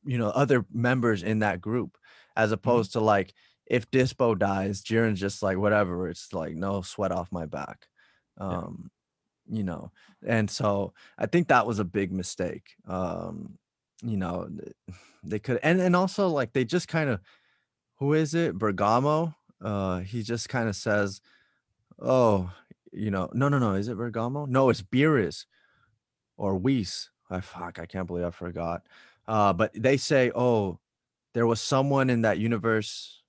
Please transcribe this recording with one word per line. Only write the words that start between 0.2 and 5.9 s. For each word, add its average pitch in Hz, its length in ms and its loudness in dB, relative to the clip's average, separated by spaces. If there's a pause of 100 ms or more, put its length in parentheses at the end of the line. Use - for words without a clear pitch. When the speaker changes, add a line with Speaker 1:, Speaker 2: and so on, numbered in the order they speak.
Speaker 1:
other 127 420 4
members 120 500 2
in 110 180 0
that 95 200 0
group, 110 380 -4 (380)
as 110 160 4 (140)
Speaker 2:
Mm-hmm. 120 180 4
Speaker 1:
opposed - 80 -10
to, 120 80 0
like, 101 340 2 (320)
if 117 240 0
Dispo 127 480 2
dies, 98 440 0
Jiren's 110 380 0
just 98 220 -4
like, 95 160 0
'Whatever.' 98 500 2